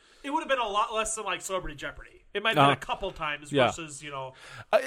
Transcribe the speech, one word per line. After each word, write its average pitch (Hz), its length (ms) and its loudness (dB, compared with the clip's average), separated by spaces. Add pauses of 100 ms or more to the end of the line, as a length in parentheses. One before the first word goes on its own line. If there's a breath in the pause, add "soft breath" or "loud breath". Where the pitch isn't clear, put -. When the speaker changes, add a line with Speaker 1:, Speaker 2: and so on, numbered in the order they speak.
(240 soft breath)
Speaker 1:
it 277 60 -6
would 311 100 0
have 311 80 -10
been 262 100 4
a 233 100 0
lot 214 260 0
less 214 200 -2
than, 214 100 -8
like, 180 180 -4
Celebrity 160 340 -6
Jeopardy. 143 340 -12 (220)
It 202 100 -4
might 220 140 4
have - 20 4
Speaker 2:
Uh-huh. 139 120 8
Speaker 1:
been 139 80 2
a - 80 -12
couple 202 260 -4
times 147 400 -8
Speaker 2:
Yeah. 131 140 6
Speaker 1:
versus, 151 360 -4
you 147 80 -12
know, 135 240 -10 (380 loud breath)
Speaker 2:
Uh, 226 140 8